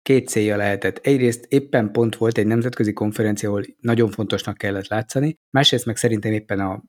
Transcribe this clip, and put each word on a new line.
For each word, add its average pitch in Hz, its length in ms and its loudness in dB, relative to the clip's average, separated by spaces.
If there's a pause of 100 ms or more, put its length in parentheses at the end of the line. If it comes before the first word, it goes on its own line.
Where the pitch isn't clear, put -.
két 131 260 2
célja 107 280 0
lehetett. 101 420 -2
Egyrészt 123 520 2
éppen 127 420 2
pont 113 240 2
volt 113 220 0
egy 104 80 2
nemzetközi 113 480 0
konferencia, 104 560 -2
ahol 101 160 -4 (140)
nagyon 117 300 2
fontosnak 104 480 -6
kellett 98 300 -6
látszani, 135 480 -2 (140)
másrészt 135 360 2
meg 113 120 -4
szerintem 110 340 0
éppen 107 280 -4
a 98 280 -6